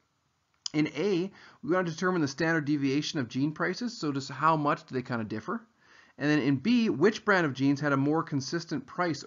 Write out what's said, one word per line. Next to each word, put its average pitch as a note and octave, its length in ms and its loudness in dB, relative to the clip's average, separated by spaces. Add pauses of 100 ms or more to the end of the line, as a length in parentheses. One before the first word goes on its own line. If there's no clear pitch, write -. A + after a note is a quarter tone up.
(720)
In D3+ 140 2 (100)
A, F#3 340 0 (320)
we C#3+ 80 -6
want F#3 160 2
to E3 60 -4
determine F3+ 300 0
the C#3+ 40 2
standard D#3+ 380 0
deviation C#3+ 560 0
of A#2 80 -4
jean C#3 240 -2
prices. F3+ 420 -4
So D3 180 -4
just C3+ 180 -6
how D3+ 260 2
much D3 300 0
do - 80 -10
they B2+ 80 -2
kinda A#2+ 220 -4
differ? A2 420 -6 (500)
And C#3+ 140 0
then D3+ 80 4
in C3+ 180 4
B, A3+ 320 4
which E3 380 2
brand F#3+ 180 4
of C#3+ 80 0
jeans C#3 280 2
had D3 120 0
a C3+ 60 4
more D3 240 2
consistent D#3 640 -4
price F3+ 400 -4